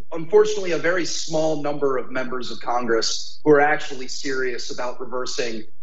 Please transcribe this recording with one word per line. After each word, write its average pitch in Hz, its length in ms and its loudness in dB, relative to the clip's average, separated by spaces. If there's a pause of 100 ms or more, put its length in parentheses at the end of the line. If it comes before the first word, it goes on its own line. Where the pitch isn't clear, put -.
(100)
unfortunately, 196 640 2
a 156 60 0
very 170 260 0
small 156 580 0
number 143 340 0
of 123 140 -2
members 123 400 -2
of 113 80 -4
Congress 120 840 0
who 151 80 8
are 143 80 8
actually 143 480 0
serious 127 640 -2
about 123 280 -4
reversing, 120 600 -4 (200)